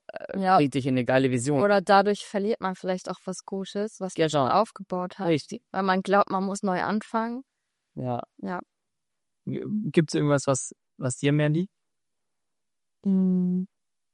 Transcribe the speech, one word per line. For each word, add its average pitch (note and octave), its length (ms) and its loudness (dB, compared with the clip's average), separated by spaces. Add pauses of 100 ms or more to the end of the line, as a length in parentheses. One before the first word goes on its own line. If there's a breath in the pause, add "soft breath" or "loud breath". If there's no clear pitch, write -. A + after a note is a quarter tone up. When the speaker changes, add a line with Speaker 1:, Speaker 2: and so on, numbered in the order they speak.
Speaker 1:
äh, - 340 -10
Speaker 2:
Ja. F#3+ 160 4
Speaker 1:
bring D3 140 6
dich B2+ 160 -2
in C3 80 2
eine B2+ 100 2
geile C3 260 4
Vision. B2+ 300 0
Speaker 2:
Oder G3+ 220 4
dadurch G3 420 4
verliert G#3 360 -4
man F#3+ 160 -4
vielleicht F#3 340 -6
auch F#3 140 -8
was F#3 200 -10
Gutes, G3+ 560 -8
was F#3+ 160 -8
man D#3+ 120 2
Speaker 1:
Genau. C#3+ 200 2
Speaker 2:
aufgebaut F3+ 720 -2
hat, F#3+ 100 -2
Speaker 1:
Richtig. - 320 -2 (120)
Speaker 2:
weil F#3+ 100 -2
man F#3+ 200 2
glaubt, G3 280 2
man F#3+ 140 -2
muss G3 180 -4
neu F3+ 180 0
anfangen. A3+ 600 -4 (520)
Speaker 1:
Ja. B2 280 -6 (160)
Speaker 2:
Ja. F#3 220 -8 (840)
Speaker 1:
G-, C3 200 -6 (260)
gibt's D#3 240 0
irgendwas, D3 320 2
was, - 260 -2 (260)
was B2+ 180 -4
dir C#3+ 160 0
mehr D3+ 160 2
liegt? E3 240 -2 (1300)
Speaker 2:
Hm. F#3 640 0 (480)